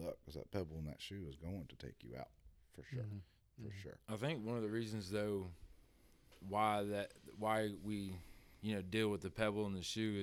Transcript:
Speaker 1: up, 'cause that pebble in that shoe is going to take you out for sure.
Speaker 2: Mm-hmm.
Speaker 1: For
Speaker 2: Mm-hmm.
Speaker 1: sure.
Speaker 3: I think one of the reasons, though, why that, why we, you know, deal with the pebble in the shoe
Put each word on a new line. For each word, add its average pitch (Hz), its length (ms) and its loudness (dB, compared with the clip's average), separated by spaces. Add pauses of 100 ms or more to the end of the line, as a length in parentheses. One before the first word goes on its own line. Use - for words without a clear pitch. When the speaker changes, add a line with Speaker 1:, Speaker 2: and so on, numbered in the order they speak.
Speaker 1:
up, - 180 -4
'cause 76 100 -10
that - 180 -8
pebble 80 260 0
in 78 60 -2
that 71 180 -6
shoe 98 260 -6
is 65 80 -8
going 82 320 -4
to - 80 -16
take - 280 -10
you 58 120 -8
out 67 120 -6 (460)
for - 100 -12
sure. 127 180 -4
Speaker 2:
Mm-hmm. 104 640 -10
Speaker 1:
For 104 60 -6
Speaker 2:
Mm-hmm. 98 120 -8
Speaker 1:
sure. - 160 -10 (100)
Speaker 3:
I 110 80 0
think 127 300 0
one 120 100 2
of 113 60 2
the 107 80 4
reasons, 107 400 0
though, 104 380 2 (1000)
why 104 360 6
that, 101 280 0 (260)
why 110 320 4 (120)
we, 101 300 -2 (500)
you 107 140 2
know, 95 60 0
deal 104 260 4
with 98 140 2
the 92 80 -2
pebble 107 360 4
in 98 80 0
the 92 80 -2
shoe 110 400 2